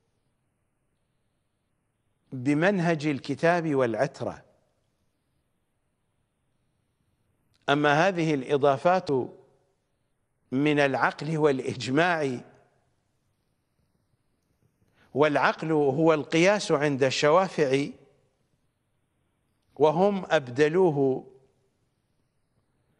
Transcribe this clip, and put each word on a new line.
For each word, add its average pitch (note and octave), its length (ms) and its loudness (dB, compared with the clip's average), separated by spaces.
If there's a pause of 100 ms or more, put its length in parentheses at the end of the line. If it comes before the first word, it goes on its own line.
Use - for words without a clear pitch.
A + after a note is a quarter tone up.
(2250)
بمنهج D#3 760 0
الكتاب D#3 680 -2
والعترة. A2+ 720 -4 (3250)
أما D3 400 2
هذه E3 260 -2
الإضافات C#3+ 760 0 (1400)
من D3 280 0
العقل C#3+ 580 -2
والإجماع، C3+ 1000 -2 (2750)
والعقل D3+ 580 0
هو D3+ 420 2
القياس E3 580 0
عند C#3+ 300 0
الشوافع، D3 840 0 (1900)
وهم F3 540 2
أبدلوه D3 960 0 (1700)